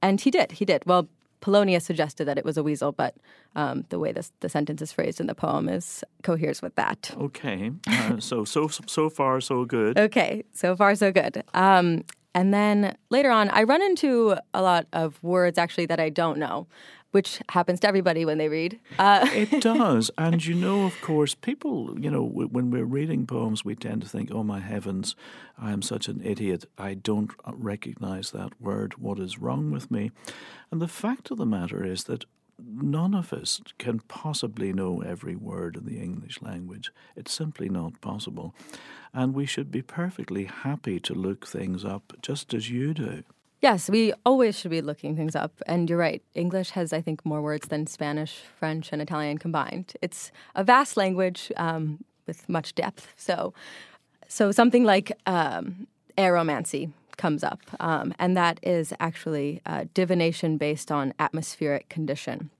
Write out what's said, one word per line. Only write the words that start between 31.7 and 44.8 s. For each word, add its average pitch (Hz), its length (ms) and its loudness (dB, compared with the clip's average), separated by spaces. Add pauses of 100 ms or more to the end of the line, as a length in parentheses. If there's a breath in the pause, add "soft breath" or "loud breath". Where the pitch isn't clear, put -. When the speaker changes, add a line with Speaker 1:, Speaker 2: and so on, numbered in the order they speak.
Speaker 2:
is 92 220 -6
that 117 180 -6 (400)
none 143 500 -2
of 185 200 -2
us - 260 -6 (180)
can 117 300 -4
possibly 107 640 -6
know 92 300 -2
every 90 340 -8
word 87 400 -8
in - 100 -12
the - 160 -8
English 90 400 -10
language. 92 500 -12 (260 soft breath)
It's - 160 -10
simply - 340 -6
not 85 320 -6
possible. 101 560 -10 (580 loud breath)
And 127 200 -2
we 139 120 -4
should 143 260 -6
be 131 100 -4
perfectly 131 640 -6
happy 127 560 -6
to - 120 -6
look 92 320 -4
things 92 380 -6
up, 98 380 -10
just - 320 -8
as 113 160 -4
you 131 240 -2
do. 147 300 -6 (380)
Speaker 1:
Yes, 220 280 4
we 214 240 4 (120)
always 247 320 4
should 170 140 -6
be 165 100 0